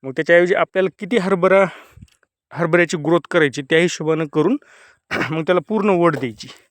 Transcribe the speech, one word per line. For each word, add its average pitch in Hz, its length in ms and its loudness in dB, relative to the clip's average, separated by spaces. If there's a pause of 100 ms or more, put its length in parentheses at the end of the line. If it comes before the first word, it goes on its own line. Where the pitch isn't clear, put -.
मग 131 100 -10
त्याच्याऐवजी 175 420 2
आपल्याला 185 340 -2 (100)
किती 208 180 -4
हरभरा, 190 480 2 (880)
हरभऱ्याची 170 440 0
ग्रोथ 160 240 0 (100)
करायची 147 320 0
त्या 160 160 0
हिशोबानं 160 480 -2
करून 156 300 0 (540)
<clears throat> - 200 -6
मग 160 120 -6
त्याला 180 260 0
पूर्ण 208 220 0
वड 170 260 2
द्यायची. 120 320 -10 (220)